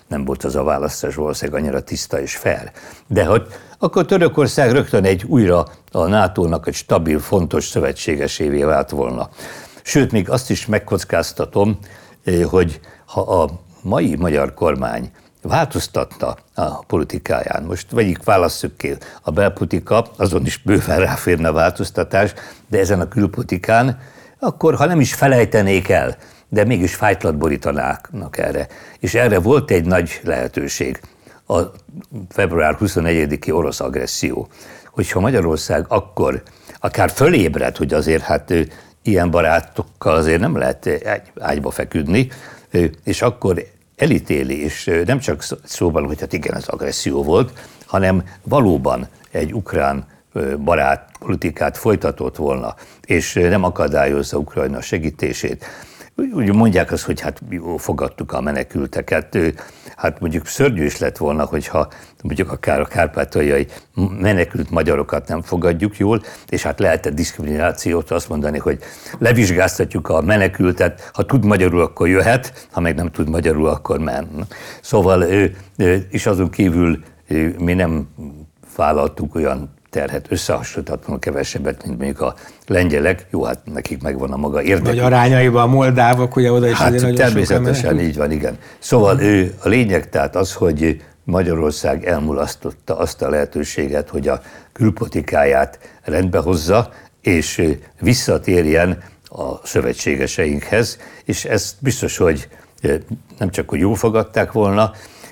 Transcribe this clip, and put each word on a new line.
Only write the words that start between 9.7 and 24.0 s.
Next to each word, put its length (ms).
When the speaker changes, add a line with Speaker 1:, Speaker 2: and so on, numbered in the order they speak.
Speaker 1:
Sőt, 300
még 180
azt 200
is 160
megkockáztatom, 1120
hogy 300
ha 160
a 280
mai 340
magyar 380
kormány 580
változtatna 920
a 260
politikáján, 840
most 280
vegyük, 320
válasszuk 540
ki 180
a 100
belpolitika, 720
azon 280
is 120
bőven 420
ráférne 480
a 60
változtatás, 800
de 120
ezen 200
a 80
külpolitikán, 920